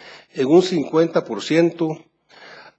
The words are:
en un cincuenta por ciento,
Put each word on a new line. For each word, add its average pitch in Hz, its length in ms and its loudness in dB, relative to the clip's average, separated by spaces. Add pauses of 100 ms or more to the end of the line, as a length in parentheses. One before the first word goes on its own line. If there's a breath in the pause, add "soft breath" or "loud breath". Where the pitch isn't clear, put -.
(340 loud breath)
en 131 120 -2
un 165 160 6
cincuenta 165 640 -2
por 101 180 -10
ciento, 170 460 0 (920 loud breath)